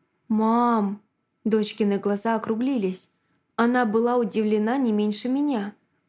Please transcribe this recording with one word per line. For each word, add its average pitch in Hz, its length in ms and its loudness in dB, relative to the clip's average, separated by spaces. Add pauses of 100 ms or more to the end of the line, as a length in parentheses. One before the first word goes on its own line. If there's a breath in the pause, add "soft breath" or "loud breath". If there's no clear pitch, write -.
(280)
"Мам!" 220 720 2 (420)
Дочкины 208 540 0
глаза 202 380 -2
округлились. 220 720 -2 (460)
Она 247 280 2
была 226 320 2
удивлена 214 600 0
не 240 140 0
меньше 208 360 -2
меня. 254 460 -2 (340)